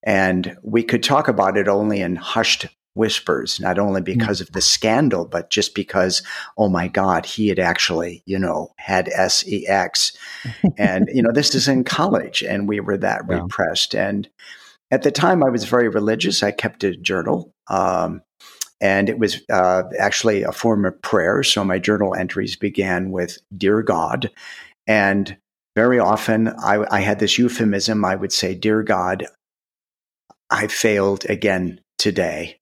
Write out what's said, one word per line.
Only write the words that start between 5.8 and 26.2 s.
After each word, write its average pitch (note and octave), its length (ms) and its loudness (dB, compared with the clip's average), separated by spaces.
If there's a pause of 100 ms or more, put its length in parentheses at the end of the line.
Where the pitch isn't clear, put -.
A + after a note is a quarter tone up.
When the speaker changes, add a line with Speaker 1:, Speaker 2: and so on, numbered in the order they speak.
Speaker 1:
oh G#2+ 120 4
my F2 200 0
God, F#2+ 360 0
he G#2+ 220 -2
had F#2 100 0
actually, F2 680 -2
you F#2+ 120 -4
know, E2 400 -4
had F#2 320 -2 (220)
sex. - 800 -2 (320)
Speaker 2:
<laughs> - 340 0
Speaker 1:
And, G2 360 0
you C3 100 2
know, A#2 80 4
this C#3 240 2
is B2+ 120 0
in C3 180 2
college, - 580 -2
and G2+ 240 -4
we G#2 120 -2
were G2 180 -2
that G2 320 -2
Speaker 2:
Yeah. F2+ 120 0
Speaker 1:
repressed. F2 540 -2
And G2+ 320 -2 (640)
at C3 120 0
the D3 80 4
time, F3 320 4
I C3+ 60 4
was A#2 140 -2
very A#2+ 240 2
religious. G#2 560 0
I G#2 80 0
kept - 320 -6
a F#2+ 120 0
journal. F#2 560 -2 (160)
Um, F2+ 540 0 (600)
and G2+ 280 4
it A2+ 100 -2
was, G#2+ 220 0 (100)
uh, F#2 320 4 (140)
actually G2+ 460 0
a - 80 -2
form G#2+ 340 0
of F2+ 160 -4
prayer. G#2 420 2
So G#2+ 200 0
my F#2+ 160 0
journal G2 360 0
entries F#2+ 400 -4
began F#2+ 560 -2
with, F2+ 260 -4 (180)
"Dear G2+ 280 2
God." G2+ 460 0 (580)
And G2 500 2 (380)
very B2 240 4
often A2 500 2